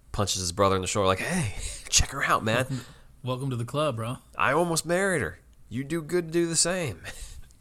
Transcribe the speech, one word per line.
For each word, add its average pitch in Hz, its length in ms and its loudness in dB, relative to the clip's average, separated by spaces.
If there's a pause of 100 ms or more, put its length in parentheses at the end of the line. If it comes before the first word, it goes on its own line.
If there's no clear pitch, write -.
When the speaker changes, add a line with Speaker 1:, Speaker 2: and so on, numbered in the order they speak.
(120)
Speaker 1:
punches 98 300 -2
his 87 100 -2
brother 95 240 4
in 92 60 0
the 90 60 -4
shoulder, 98 200 2
like, 95 120 4
"Hey, 151 360 -2 (160)
<laughs> - 180 -14
check - 220 4
her - 140 -4
out, 147 180 2
man." 123 380 0 (200)
Speaker 2:
<laughs> - 220 -20
Welcome 127 280 -2
to 120 40 -2
the 117 100 -2
club, 143 300 0
bro. 113 220 -4 (200)
Speaker 1:
"I 117 140 4
almost 165 340 2
married 180 360 2
her. - 180 -4 (300)
You 131 140 -6
do 160 180 -2
good 170 260 -2
to 160 40 -10
do 170 140 2
the 165 120 -2
same." 170 500 0
<laughs> - 40 -8 (500)